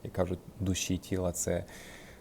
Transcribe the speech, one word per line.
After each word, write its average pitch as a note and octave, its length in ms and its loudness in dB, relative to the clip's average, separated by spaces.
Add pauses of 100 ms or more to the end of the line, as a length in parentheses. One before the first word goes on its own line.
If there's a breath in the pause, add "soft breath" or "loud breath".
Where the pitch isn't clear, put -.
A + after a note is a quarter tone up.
як - 100 -8
кажуть, F2+ 260 2 (200)
душі F#2 360 2
і - 20 4
тіла, F#2 340 0
це F2 320 2 (580 loud breath)